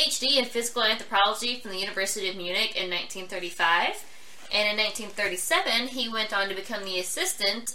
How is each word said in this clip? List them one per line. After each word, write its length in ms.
H 140
D 180
in 80
physical 380
anthropology 760
from 100
the 80
University 480
of 80
Munich 400
in 140
nineteen 400
thirty-five. 760
And 160
in 60
nineteen 340
thirty-seven, 800
he 200
went 240
on 160
to 60
become 280
the 160
assistant 760